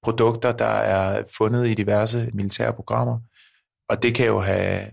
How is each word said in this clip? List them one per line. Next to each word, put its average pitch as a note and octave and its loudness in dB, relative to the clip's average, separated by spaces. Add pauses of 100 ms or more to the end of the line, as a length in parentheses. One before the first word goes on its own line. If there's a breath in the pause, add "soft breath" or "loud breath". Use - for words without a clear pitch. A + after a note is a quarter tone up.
produkter, A#2 0
der A2+ -2
er G#2 0 (140)
fundet A#2+ 2
i A2+ 2
diverse A2 0
militære G#2+ -2
programmer. A#2 -2 (720 soft breath)
Og A2+ 0
det A#2 2
kan B2+ 2
jo G#2+ 2
have F#2+ -2